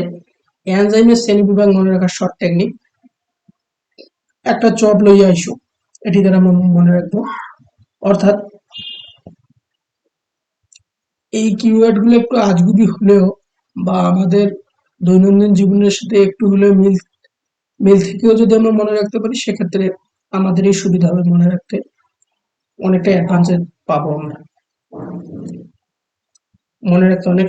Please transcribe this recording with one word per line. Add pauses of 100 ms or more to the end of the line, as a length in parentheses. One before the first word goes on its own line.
(680)
এনজাইমের
শ্রেণীবিভাগ
মনে
রাখার
শর্ট
টেকনিক, (1700)
একটা (100)
চপ
লইয়া
আইসো, (540)
এটি
দ্বারা
আমরা (240)
মনে
রাখবো। (840)
অর্থাৎ (3000)
এই
কিওয়ার্ডগুলো
একটু (140)
আজগুবি
হলেও (500)
বা (160)
আমাদের (540)
দৈনন্দিন
জীবনের
সাথে (120)
একটু
হলেও
মিল, (840)
মিল
থেকেও
যদি
আমরা
মনে
রাখতে
পারি, (100)
সেক্ষেত্রে (480)
আমাদেরই
সুবিধা
হবে (100)
মনে
রাখতে, (1000)
অনেকটা
অ্যাডভান্টেজ (280)
পাবো (100)
আমরা, (2500)
মনে
রাখতে
অনেক